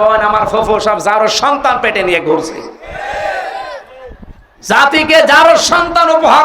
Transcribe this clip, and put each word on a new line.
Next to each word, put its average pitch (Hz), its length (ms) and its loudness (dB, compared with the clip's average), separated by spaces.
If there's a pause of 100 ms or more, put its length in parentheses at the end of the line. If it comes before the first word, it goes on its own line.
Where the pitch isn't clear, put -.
বোন, 214 280 2
আমার 214 220 0
ফুফু 214 240 0 (120)
সব 208 200 0
যারো 214 200 2 (140)
সন্তান 262 420 0
পেটে 208 260 -2
নিয়ে 170 200 0
ঘুরছে। - 300 -2 (2000)
জাতিকে 311 480 2 (140)
যারো 320 220 6 (160)
সন্তান 339 460 0
উপহার 302 280 4